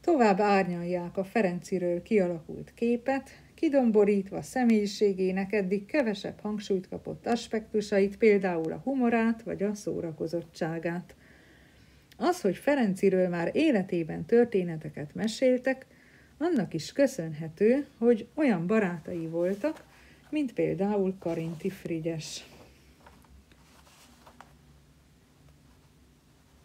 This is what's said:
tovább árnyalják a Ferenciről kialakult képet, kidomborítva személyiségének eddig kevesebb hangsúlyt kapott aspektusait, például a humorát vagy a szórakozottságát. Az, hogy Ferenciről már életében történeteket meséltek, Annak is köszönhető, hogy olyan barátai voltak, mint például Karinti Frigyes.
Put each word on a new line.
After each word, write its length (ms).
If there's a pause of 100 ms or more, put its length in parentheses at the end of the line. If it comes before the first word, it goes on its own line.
tovább 400
árnyalják 760
a 80
Ferenciről 760
kialakult 720
képet, 560 (240)
kidomborítva 880
személyiségének 1080
eddig 340
kevesebb 540
hangsúlyt 480
kapott 380
aspektusait, 920
például 540
a 120
humorát 580
vagy 200
a 120
szórakozottságát. 1400 (1000)
Az, 240
hogy 160
Ferenciről 720
már 240
életében 720
történeteket 920
meséltek, 720 (520)
Annak 360
is 180
köszönhető, 920 (120)
hogy 360
olyan 320
barátai 600
voltak, 580 (460)
mint 220
például 680
Karinti 520
Frigyes. 760 (4000)